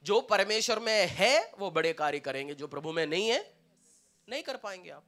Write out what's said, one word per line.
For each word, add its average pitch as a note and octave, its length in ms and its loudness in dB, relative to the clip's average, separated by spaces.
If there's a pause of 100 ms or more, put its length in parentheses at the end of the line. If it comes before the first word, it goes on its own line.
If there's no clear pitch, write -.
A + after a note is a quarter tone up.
जो G3+ 180 2
परमेश्वर G#3+ 580 2
में A3 320 2
है C4 480 4
वो F#3+ 120 -6
बड़े D#3+ 220 2
कार्य D3 280 -2
करेंगे, C#3 340 -6
जो C#3+ 120 -12
प्रभु D3 260 -8
में D#3+ 140 0
नहीं F#3 220 0
है D#4 260 -2 (720)
नहीं C4 140 -8
कर C4 140 -10
पाएंगे F#3 340 -14
आप। D3 180 -20